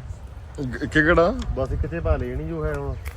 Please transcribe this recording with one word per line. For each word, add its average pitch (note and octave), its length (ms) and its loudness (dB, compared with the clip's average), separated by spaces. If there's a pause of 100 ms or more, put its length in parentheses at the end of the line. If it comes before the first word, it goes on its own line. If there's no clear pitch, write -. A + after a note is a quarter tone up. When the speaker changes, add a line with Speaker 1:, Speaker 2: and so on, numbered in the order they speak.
(600)
Speaker 1:
ਗ-, B2 220 -4
ਇੱਕ - 100 -4
ਕਿਹੜਾ? E3 420 6 (200)
Speaker 2:
ਬਸ B2+ 180 0
ਇੱਕ C#3 140 0
'ਚ D3 80 -4
ਪਾ D#3+ 220 2
ਲੈਣੀ C3 320 -4
ਜੋ D#3+ 180 -4
ਹੈ D3+ 80 -2
ਹੁਣ। C#3 200 -4 (220)